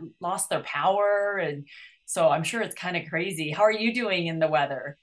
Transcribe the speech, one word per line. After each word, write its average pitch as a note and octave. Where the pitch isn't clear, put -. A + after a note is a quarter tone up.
lost F#3
their E3+
power. G3+
And D3
so E3
I'm D#3
sure A#3
it's -
kind F3
of D#3
crazy. E3
How F3+
are G#3+
you A3
doing G3
in E3
the D#3+
weather? C#3+